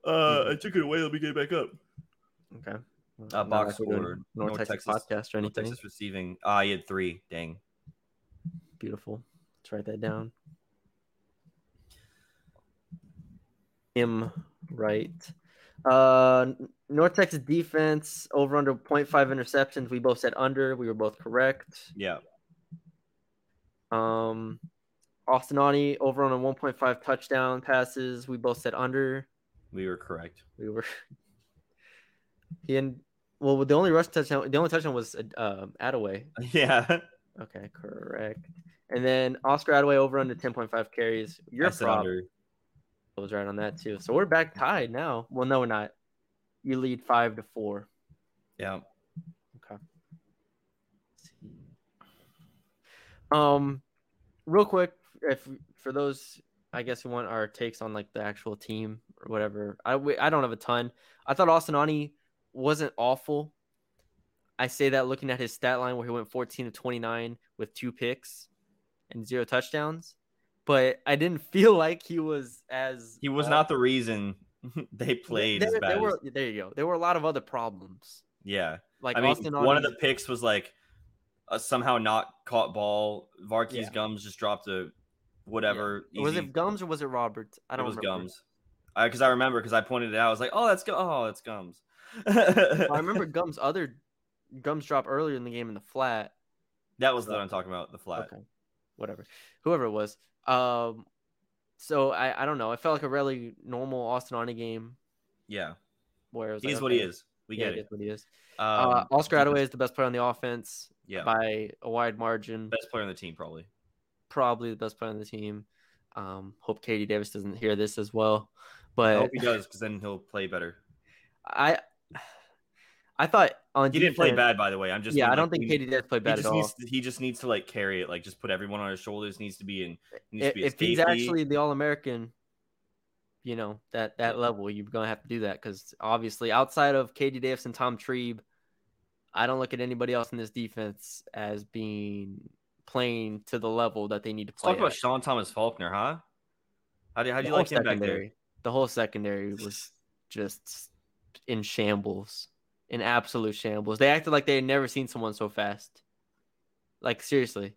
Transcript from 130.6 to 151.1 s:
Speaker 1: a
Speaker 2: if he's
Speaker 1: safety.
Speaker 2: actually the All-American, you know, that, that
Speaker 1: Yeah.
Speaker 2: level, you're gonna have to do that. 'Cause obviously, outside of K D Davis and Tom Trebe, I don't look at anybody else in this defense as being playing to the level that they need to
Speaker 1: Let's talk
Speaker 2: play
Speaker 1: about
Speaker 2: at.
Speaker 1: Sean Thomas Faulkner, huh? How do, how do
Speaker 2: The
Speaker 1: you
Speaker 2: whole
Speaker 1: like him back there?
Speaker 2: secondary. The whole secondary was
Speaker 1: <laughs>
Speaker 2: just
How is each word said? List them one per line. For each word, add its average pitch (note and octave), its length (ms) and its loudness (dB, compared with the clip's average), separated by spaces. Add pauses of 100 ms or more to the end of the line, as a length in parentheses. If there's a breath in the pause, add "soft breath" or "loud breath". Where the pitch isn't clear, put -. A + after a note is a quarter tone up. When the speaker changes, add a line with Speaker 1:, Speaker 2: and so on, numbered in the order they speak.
Speaker 1:
a C#3+ 40 0
Speaker 2:
if - 120 -4
he's E3+ 180 2
Speaker 1:
safety. E3 140 4
Speaker 2:
actually D#3+ 320 0
the C#3+ 140 0
All-American, C#3+ 760 -2 (1080)
you A#2+ 120 -8
know, A2 240 -8 (120)
that, A2 260 -4
that A#2 180 0
Speaker 1:
Yeah. A#2+ 60 -2
Speaker 2:
level, G#2 300 0
you're G#2 180 -8
gonna A2 180 -2
have A2 140 -6
to - 60 -20
do A#2 140 -4
that. G2+ 200 -4
'Cause - 380 -12
obviously, A2+ 520 0
outside C#3 440 4
of C3 180 0
K C#3 160 0
D C3 100 -8
Davis C3 260 -2
and A#2+ 100 -8
Tom B2 220 -2
Trebe, B2 440 -6 (920)
I A2+ 140 2
don't C3 120 0
look B2+ 140 -4
at B2 80 -4
anybody B2 320 -2
else A#2 180 0
in B2 60 -8
this A2+ 140 -8
defense A2 720 -10 (100)
as G#2 300 -8
being G#2 880 -8 (380)
playing A2+ 580 -4
to B2 140 -4
the A2 100 -2
level A2 400 -2
that G#2 140 -4
they A2 100 -6
need G#2+ 140 -8
to - 60 -16
Speaker 1:
Let's - 100 -18
talk F3+ 80 2
Speaker 2:
play F#3+ 80 0
Speaker 1:
about D#3 120 2
Speaker 2:
at. - 60 -8
Speaker 1:
Sean B2+ 240 0
Thomas B2 300 -2
Faulkner, A2 400 -2
huh? A#2+ 260 -2 (1000)
How A#2 80 0
do, B2+ 80 -2
how B2 60 0
do C#3 60 0
Speaker 2:
The C#3 40 -2
Speaker 1:
you D3+ 60 0
Speaker 2:
whole D3 60 6
Speaker 1:
like C#3 120 2
him A#2+ 120 2
back G#2 160 2
there? G2+ 80 0
Speaker 2:
secondary. G2 260 -4 (300)
The A#2 80 -2
whole C3 160 4
secondary G2+ 640 -2
was G2+ 380 -10 (180)
Speaker 1:
<laughs> - 200 -20
Speaker 2:
just - 600 -10 (580)